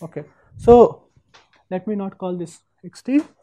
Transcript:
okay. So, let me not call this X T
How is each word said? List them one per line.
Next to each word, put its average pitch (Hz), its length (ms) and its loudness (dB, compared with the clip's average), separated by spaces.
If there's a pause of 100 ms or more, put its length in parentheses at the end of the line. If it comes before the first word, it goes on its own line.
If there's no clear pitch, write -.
okay. 160 220 -14 (340)
So, - 460 4 (640)
let 185 160 -8
me 214 80 -6
not 196 240 -10
call 180 180 -8
this 170 240 -14 (240)
X - 160 -20
T 277 200 -2 (220)